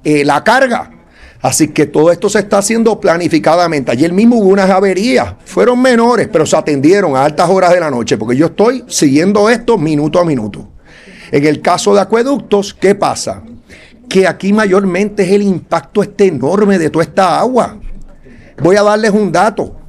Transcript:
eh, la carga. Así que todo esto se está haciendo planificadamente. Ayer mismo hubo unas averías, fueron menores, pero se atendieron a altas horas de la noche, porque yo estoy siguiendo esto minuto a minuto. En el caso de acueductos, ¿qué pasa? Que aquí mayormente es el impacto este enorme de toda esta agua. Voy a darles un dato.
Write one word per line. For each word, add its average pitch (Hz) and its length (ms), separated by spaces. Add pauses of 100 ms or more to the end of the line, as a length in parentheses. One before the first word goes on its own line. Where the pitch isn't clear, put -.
eh, 151 180
la 143 220
carga. 240 440 (520)
Así 127 260
que 151 180
todo 156 280
esto 170 160
se 214 100
está 202 200
haciendo 220 420
planificadamente. 160 920
Ayer 151 220
mismo 233 240
hubo 202 100
unas 190 220
averías, 190 640 (100)
fueron 247 380
menores, 233 500
pero 156 140
se 185 100
atendieron 156 640
a 135 80
altas 156 240
horas 185 240
de 180 80
la 156 100
noche, 120 260
porque 113 200
yo 151 80
estoy 226 420
siguiendo 185 640
esto 233 280
minuto 156 440
a - 20
minuto. 113 460 (600)
En 139 160
el 151 160
caso 175 320
de 202 60
acueductos, 208 760
¿qué 196 220
pasa? 120 480 (640)
Que 190 180
aquí 185 280
mayormente 202 720
es 180 80
el 202 100
impacto 190 600
este 196 260
enorme 185 520
de 156 100
toda 160 140
esta 160 340
agua. 202 400 (840)
Voy 180 140
a 202 40
darles 214 300
un 202 180
dato. 170 460 (140)